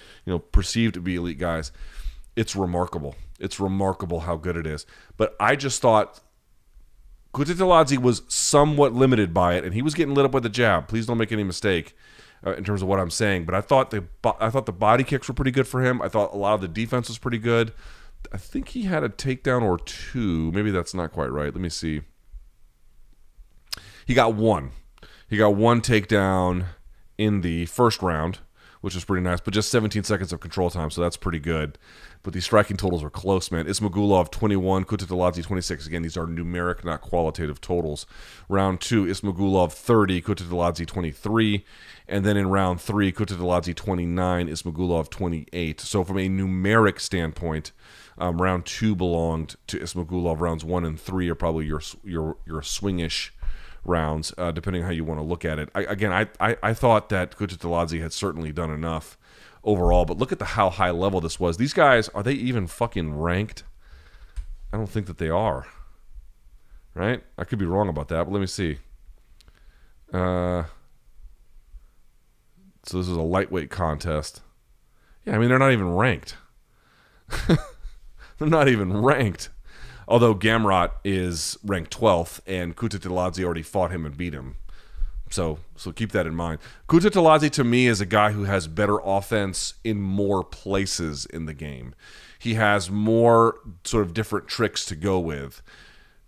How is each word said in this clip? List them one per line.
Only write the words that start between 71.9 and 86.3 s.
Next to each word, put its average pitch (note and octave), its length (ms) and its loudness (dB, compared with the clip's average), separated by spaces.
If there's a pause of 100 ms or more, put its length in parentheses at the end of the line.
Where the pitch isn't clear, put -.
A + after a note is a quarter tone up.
so F#2 160 -4
this F2+ 80 -2
is F2 100 -2
a D#2+ 60 0
lightweight F2 480 -2
contest. D#2 680 -4 (840)
Yeah, G#3 100 -2
I G#2+ 40 2
mean, A#2+ 100 4
they're B2+ 80 6
not C3+ 140 6
even G2+ 180 2
ranked. F#2+ 460 0 (960)
<laughs> - 160 -4 (920)
They're D3+ 120 0
not D#3 180 6
even G2+ 360 2
ranked. C3 460 2 (580)
Although A#2 260 6
Gamrot G2+ 600 2 (120)
is F2+ 580 -2
ranked F#2+ 280 -4
twelfth, F2+ 560 2
and F2+ 280 -6
Kutateladze F2+ 720 -2
already E2+ 160 -2
fought F2+ 300 -2
him E2+ 120 -6
and D2 140 -10
beat E2+ 160 -6
him. C2+ 220 -12 (760)
So, D#2+ 300 -4 (160)
so - 160 -10
keep G#2+ 200 -4
that F#2 140 0
in D#2+ 80 -4